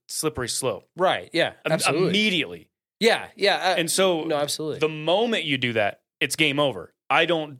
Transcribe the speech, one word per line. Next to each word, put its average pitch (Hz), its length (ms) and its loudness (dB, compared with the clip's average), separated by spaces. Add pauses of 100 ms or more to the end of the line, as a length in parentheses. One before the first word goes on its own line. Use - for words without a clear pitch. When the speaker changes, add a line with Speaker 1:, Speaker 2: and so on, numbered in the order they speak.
Speaker 1:
slippery 151 400 -4
slope. 110 480 -4
Speaker 2:
Right, 156 380 0
yeah, 147 200 0 (120)
Speaker 1:
Im-, 156 80 -2
Speaker 2:
absolutely. 170 360 2
Speaker 1:
immediately. 170 600 0 (300)
Speaker 2:
Yeah, 185 360 2
yeah, 190 200 2
uh, 170 240 0
Speaker 1:
And 175 120 -2
so 180 320 2
Speaker 2:
no, 160 140 -2
absolutely. 147 420 -4
Speaker 1:
the 156 100 2
moment 170 540 0
you 147 140 0
do 123 160 -2
that, 107 280 0 (200)
it's 135 160 -2
game 147 220 2
over. 120 340 -2 (160)
I 151 160 4
don't, 156 340 -2